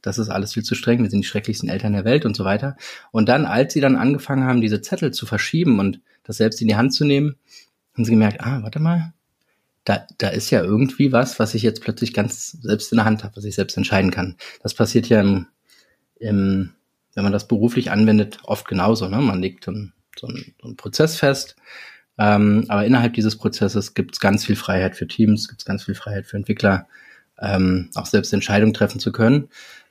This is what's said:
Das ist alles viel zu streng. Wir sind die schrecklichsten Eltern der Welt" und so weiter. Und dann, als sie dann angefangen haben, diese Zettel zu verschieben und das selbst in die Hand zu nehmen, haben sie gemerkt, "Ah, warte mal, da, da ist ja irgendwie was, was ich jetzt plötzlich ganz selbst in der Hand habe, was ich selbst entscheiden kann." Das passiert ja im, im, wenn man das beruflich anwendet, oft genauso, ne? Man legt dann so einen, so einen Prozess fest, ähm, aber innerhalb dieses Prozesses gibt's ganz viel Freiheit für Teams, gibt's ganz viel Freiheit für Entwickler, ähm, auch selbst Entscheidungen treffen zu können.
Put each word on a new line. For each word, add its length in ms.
Das 160
ist 120
alles 260
viel 80
zu 100
streng. 300
Wir 80
sind 100
die 60
schrecklichsten 420
Eltern 240
der 100
Welt" 220
und 100
so 100
weiter. 300
Und 180
dann, 160
als 280
sie 60
dann 160
angefangen 500
haben, 140
diese 220
Zettel 300
zu 160
verschieben 520
und 220
das 140
selbst 240
in 60
die 80
Hand 200
zu 100
nehmen, 300
haben 120
sie 60
gemerkt, 300
"Ah, 220
warte 160
mal, 340
da, 240
da 120
ist 200
ja 140
irgendwie 480
was, 260
was 160
ich 80
jetzt 200
plötzlich 300
ganz 420
selbst 380
in 40
der 100
Hand 180
habe, 120
was 100
ich 80
selbst 240
entscheiden 320
kann." 260
Das 100
passiert 360
ja 120
im, 240
im, 540
wenn 100
man 100
das 140
beruflich 440
anwendet, 540
oft 220
genauso, 420
ne? 80
Man 260
legt 240
dann 260
so 80
einen, 340
so 100
einen 80
Prozess 400
fest, 380
ähm, 480
aber 180
innerhalb 300
dieses 220
Prozesses 580
gibt's 240
ganz 260
viel 100
Freiheit 400
für 120
Teams, 400
gibt's 180
ganz 200
viel 100
Freiheit 320
für 100
Entwickler, 500
ähm, 560
auch 100
selbst 260
Entscheidungen 440
treffen 240
zu 120
können. 380